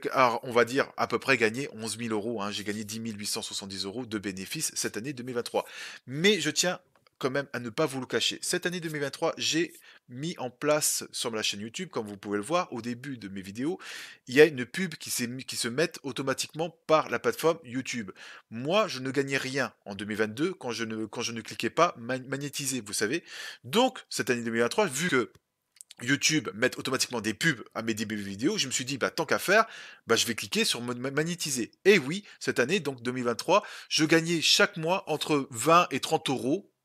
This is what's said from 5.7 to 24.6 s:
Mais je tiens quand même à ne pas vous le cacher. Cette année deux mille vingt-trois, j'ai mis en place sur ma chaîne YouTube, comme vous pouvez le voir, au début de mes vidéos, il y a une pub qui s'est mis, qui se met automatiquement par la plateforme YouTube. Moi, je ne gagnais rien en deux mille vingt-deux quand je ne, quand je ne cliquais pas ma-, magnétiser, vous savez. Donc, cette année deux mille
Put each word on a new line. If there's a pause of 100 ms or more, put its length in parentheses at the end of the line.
Mais
je
tiens (400)
quand
même
à
ne
pas
vous
le
cacher.
Cette
année
deux
mille
vingt-trois,
j'ai (380)
mis
en
place
sur
ma
chaîne
YouTube,
comme
vous
pouvez
le
voir,
au
début
de
mes
vidéos, (480)
il
y
a
une
pub
qui
s'est
mis,
qui
se
met (100)
automatiquement (140)
par
la
plateforme
YouTube. (380)
Moi,
je
ne
gagnais
rien (140)
en
deux
mille
vingt-deux
quand
je
ne,
quand
je
ne
cliquais
pas
ma-,
magnétiser,
vous
savez. (400)
Donc, (100)
cette
année
deux
mille